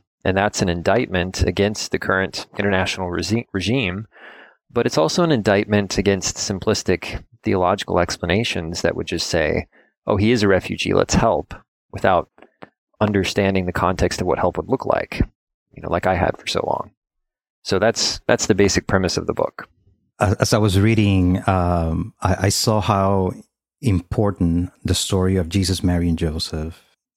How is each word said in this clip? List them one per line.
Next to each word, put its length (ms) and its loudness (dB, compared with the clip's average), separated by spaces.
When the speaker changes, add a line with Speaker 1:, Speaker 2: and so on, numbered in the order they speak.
Speaker 1:
And 120 0
that's 260 0
an 60 2
indictment 720 -2
against 480 0
the 80 -2
current 480 -4
international 500 -2
resi-, 440 -2
regime, 540 -2
but 160 0
it's 120 -2
also 260 2
an 80 2
indictment 640 2
against 380 0
simplistic 880 -2
theological 560 0
explanations 840 -2
that 120 0
would 140 -6
just 180 -4
say, 400 0
"Oh, 100 2
he 140 2
is 120 2
a 60 4
refugee, 460 0
let's 200 2
help," 400 2
without 400 0
understanding 640 0
the 60 -4
context 480 -2
of 80 -2
what 100 0
help 180 0
would 120 -6
look 180 -2
like, 340 -2
you 100 -16
know, 80 -10
like 160 -2
I 80 2
had 240 0
for 80 -20
so 180 -2
long. 280 -6
So 160 0
that's, 480 0
that's 180 0
the 80 2
basic 320 2
premise 300 0
of 100 -2
the 80 -2
book. 340 -6
Speaker 2:
Uh, 180 2
as 140 2
I 60 4
was 200 2
reading, 720 4
um, 720 0
I, 200 2
I 60 4
saw 320 0
how 520 2
important 920 0
the 100 0
story 400 0
of 140 0
Jesus, 340 0
Mary, 260 2
and 80 0
Joseph 640 -6